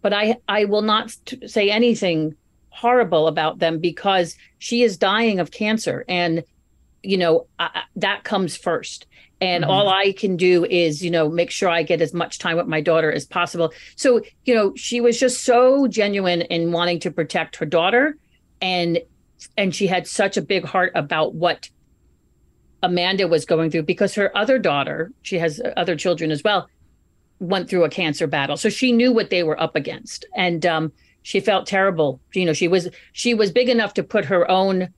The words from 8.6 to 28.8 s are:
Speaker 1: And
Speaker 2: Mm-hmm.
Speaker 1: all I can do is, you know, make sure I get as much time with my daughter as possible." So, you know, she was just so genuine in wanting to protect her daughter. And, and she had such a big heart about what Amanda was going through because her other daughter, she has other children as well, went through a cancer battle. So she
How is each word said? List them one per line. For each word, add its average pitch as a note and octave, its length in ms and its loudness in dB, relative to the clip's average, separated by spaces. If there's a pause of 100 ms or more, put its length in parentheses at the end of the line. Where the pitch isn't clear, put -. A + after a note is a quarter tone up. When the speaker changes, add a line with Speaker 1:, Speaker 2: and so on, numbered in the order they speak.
Speaker 1:
And F3 240 0
Speaker 2:
Mm-hmm. F3+ 80 0
Speaker 1:
all G3 180 2
I G3 220 2
can F#3+ 260 -2
do F3+ 280 4
is, E3+ 380 0
you F3 60 -4
know, E3 180 2
make E3+ 220 -2
sure - 180 -2
I E3+ 140 2
get E3 180 0
as D#3+ 140 0
much E3+ 240 -6
time E3 200 -2
with E3+ 100 -2
my D#3 120 -2
daughter D#3+ 320 2
as - 140 -4
possible." E3+ 480 -2 (220)
So, B3 260 2 (240)
you B3 80 2
know, G#3 220 2
she - 260 -4
was A#3 180 2
just B3+ 240 0
so B3+ 440 6
genuine G3 560 0
in E3+ 280 -2
wanting F3 280 0
to F#3 120 -6
protect D#3+ 440 -4
her E3 100 -6
daughter. G3+ 520 2 (440)
And, F3 380 0 (580)
and G3 160 0
she G3 140 -2
had F#3 180 0
such G3 320 -2
a F#3 60 -2
big A3 200 -2
heart F3+ 300 -2
about D#3 400 -2
what E3 380 -2 (1120)
Amanda F3+ 440 0
was D#3+ 180 2
going D#3+ 260 0
through D#3+ 120 -2
because F#3+ 300 -2
her G3+ 240 -2
other A#3+ 220 2
daughter, D3+ 520 -2 (120)
she F3+ 160 -4
has D#3+ 200 -2 (160)
other F3 200 -2
children E3 340 -2
as D3 140 -4
well, G#3 260 0 (680)
went F3+ 280 -2
through F3+ 160 2
a - 60 2
cancer D#3+ 380 -2
battle. D3 300 -2
So A3 120 0
she B3 220 0